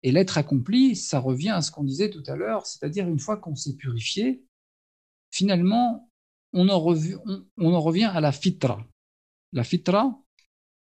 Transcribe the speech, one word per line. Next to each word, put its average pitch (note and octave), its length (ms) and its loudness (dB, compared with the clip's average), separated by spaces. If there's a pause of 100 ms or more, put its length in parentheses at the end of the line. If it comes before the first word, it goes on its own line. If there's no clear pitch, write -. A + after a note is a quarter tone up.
Et C3 100 2
l'être F#3 260 4
accompli, F#3+ 580 2
ça - 220 -4
revient C3 320 -2
à F#3+ 100 0
ce D3 100 -4
qu'on D3 140 -6
disait C#3+ 240 -2
tout D#3+ 180 -10
à C#3 80 -8
l'heure, G3+ 320 -6
c'est-à-dire F3 400 -6
une E3 120 -2
fois G#3+ 180 -4
qu'on F3 180 -10
s'est C3+ 220 -8
purifié, E3 680 -4 (840)
finalement, G3+ 800 2 (440)
on F3+ 160 4
en F#3+ 100 4
rev-, E3 460 0
on, G3 180 -8 (140)
on F3 160 4
en F3 60 2
revient E3+ 300 2
à F3 100 -2
la D3+ 120 2
fitra. A#2+ 500 -2 (680)
La B2+ 100 -2
fitra, G3 560 0 (720)